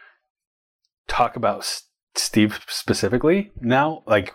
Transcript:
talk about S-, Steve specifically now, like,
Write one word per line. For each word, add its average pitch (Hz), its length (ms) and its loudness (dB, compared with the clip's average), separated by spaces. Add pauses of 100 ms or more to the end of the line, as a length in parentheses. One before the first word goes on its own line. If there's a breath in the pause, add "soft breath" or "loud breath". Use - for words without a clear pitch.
(1080 soft breath)
talk - 300 0
about 104 240 -2
S-, - 240 -8 (300)
Steve - 540 2
specifically 147 840 0 (100)
now, 131 460 0
like, 107 280 0